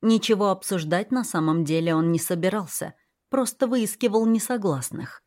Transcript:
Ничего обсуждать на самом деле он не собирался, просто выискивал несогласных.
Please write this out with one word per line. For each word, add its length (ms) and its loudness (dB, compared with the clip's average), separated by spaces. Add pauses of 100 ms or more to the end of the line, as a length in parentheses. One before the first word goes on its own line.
Ничего 480 4
обсуждать 640 -2
на 120 -2
самом 400 0
деле 300 0
он 160 2
не 80 2
собирался, 760 -4 (340)
просто 380 0
выискивал 600 0
несогласных. 1000 -2